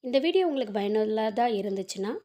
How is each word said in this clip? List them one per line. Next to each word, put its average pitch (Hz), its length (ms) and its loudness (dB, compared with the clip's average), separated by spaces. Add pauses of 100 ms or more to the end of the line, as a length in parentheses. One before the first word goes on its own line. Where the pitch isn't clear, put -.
இந்த 262 160 2
வீடியோ 359 300 2
உங்களுக்கு 233 300 -2
பயனுள்ளதா 214 680 0 (120)
இருந்துச்சுன்னா 196 540 -4 (120)